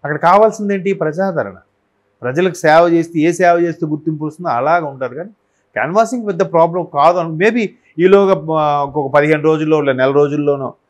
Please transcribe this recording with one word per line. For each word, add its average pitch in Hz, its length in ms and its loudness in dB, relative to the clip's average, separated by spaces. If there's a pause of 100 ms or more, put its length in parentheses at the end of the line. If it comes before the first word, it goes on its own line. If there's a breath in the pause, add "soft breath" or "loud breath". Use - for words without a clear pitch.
అక్కడ 147 140 -6
కావాల్సింది 208 560 2
ఏంటి? 196 200 -4
ప్రజాదరణ. 156 600 -4 (680)
ప్రజలకు 156 320 -2
సేవ 165 400 4
చేస్తే, 170 260 -2
ఏ 165 120 2
సేవ 175 280 2
చేస్తే 170 260 -4
గుర్తింపు 151 400 -6
వస్తుందో 156 240 -10
అలాగ 151 360 0
ఉంటారు. 131 300 -10
కానీ 175 140 -14 (440)
canvassing 214 540 -2
పెద్ద 185 140 -4
problem 165 520 0
కాదు 156 240 4
అని 165 120 -4
maybe 208 360 0 (340 soft breath)
ఈలోగా, 180 600 4
ఆ, 147 240 0
ఇంకొక 139 300 -6
పదిహేను 151 300 4
రోజుల్లో, 156 380 2
లేదా 139 160 0
నెల 131 140 2
రోజుల్లోనో 143 640 0 (160)